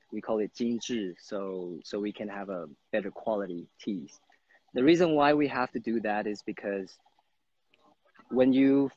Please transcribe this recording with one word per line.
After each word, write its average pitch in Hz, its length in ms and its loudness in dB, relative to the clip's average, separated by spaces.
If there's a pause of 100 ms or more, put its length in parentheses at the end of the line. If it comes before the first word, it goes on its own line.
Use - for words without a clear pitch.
(120)
we 107 100 -8
call 110 180 -2
it 101 140 -4
精 117 260 -2
致, 104 420 -6
so, 92 600 -8
so - 160 -6
we 104 120 -4
can 104 160 -8
have 101 220 -10
a 87 180 -8 (240)
better 101 200 -2
quality 98 560 -4 (120)
teas. 85 400 -8 (540)
The 127 100 0
reason 165 320 6
why 147 180 6
we 147 140 2
have 127 240 -2
to 123 80 -4
do 113 220 -2
that 107 260 -2
is 104 160 -6
because 101 540 -6 (1300)
when 127 240 6
you 135 440 6